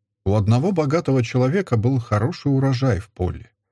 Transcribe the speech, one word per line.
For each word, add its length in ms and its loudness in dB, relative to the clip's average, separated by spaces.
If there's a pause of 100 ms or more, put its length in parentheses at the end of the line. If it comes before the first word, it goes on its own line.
(260)
У 80 2
одного 400 2
богатого 500 0
человека 540 0
был 220 0
хороший 480 -2
урожай 520 0
в 120 -12
поле, 400 -6 (200)